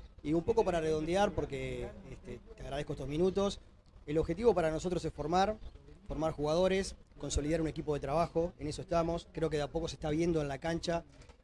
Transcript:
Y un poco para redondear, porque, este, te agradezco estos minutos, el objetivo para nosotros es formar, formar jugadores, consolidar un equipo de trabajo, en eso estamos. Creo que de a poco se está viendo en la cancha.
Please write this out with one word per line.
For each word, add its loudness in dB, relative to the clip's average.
Y 0
un 4
poco 4
para 0
redondear, 2
porque, -4
este, -12
te -14
agradezco -4
estos -6
minutos, 2
el 0
objetivo 4
para 4
nosotros -2
es -2
formar, 2
formar -2
jugadores, 2
consolidar 0
un 2
equipo -2
de 0
trabajo, 0
en -6
eso -6
estamos. 0
Creo 0
que 0
de 2
a -2
poco -4
se -10
está -4
viendo 2
en 0
la -4
cancha. -2